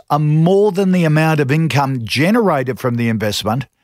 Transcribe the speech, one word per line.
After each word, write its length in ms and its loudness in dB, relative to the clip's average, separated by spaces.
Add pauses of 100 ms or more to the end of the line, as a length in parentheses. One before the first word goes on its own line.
are 100 0
more 540 2
than 180 0
the 140 2
amount 340 2
of 100 0
income 540 0
generated 760 0
from 180 -2
the 120 0
investment, 600 -4 (160)